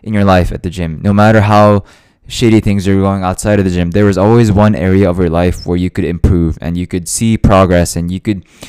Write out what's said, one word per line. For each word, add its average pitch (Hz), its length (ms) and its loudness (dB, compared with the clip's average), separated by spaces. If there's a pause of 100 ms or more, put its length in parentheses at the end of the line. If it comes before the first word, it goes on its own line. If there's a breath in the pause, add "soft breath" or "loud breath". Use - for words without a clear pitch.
in 110 120 -8
your 101 100 0
life 92 280 2
at 80 100 -10
the 90 80 -8
gym. 80 320 -8
No 101 100 0
matter 107 300 4
how 104 420 2 (440 soft breath)
shitty 110 340 0
things 101 240 -2
are 98 80 2
going 98 300 -2
outside 98 340 -2
of 98 60 2
the 92 80 -2
gym, 87 180 -2
there 101 140 2
was 101 120 2
always 110 360 4
one 107 240 2
area 92 340 2
of 87 80 -4
your 90 100 0
life 87 380 -2
where 87 100 -2
you 90 140 -2
could 92 140 -6
improve 85 560 -2
and 85 160 -6
you 87 100 -6
could 90 220 -8
see 113 280 -2
progress 90 600 2
and 85 160 -6
you 92 80 -8
could 101 260 -6 (220 loud breath)